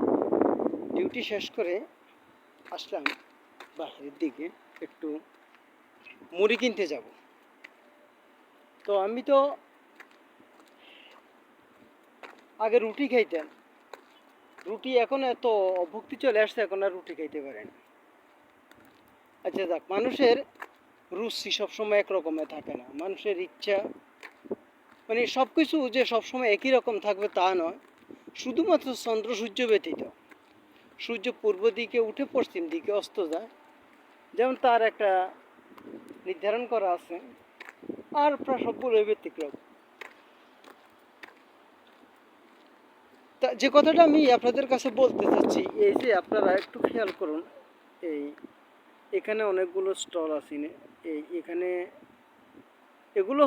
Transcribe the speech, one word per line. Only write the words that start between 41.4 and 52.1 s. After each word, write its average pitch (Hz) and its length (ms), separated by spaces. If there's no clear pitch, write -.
তা 254 60
যে 277 140
কথাটা 311 340
আমি 311 120
আপনাদের 247 360
কাছে 247 140
বলতে - 320
চাচ্ছি, - 280
এই 202 160
যে 254 80
আপনারা 202 280
একটু - 160
খেয়াল 214 300
করুন, 160 220
এই 147 100
এখানে 214 240
অনেকগুলো 185 380
স্টল 160 260
আছে 151 220
নে-, 156 160
এই 151 80
এখানে 175 300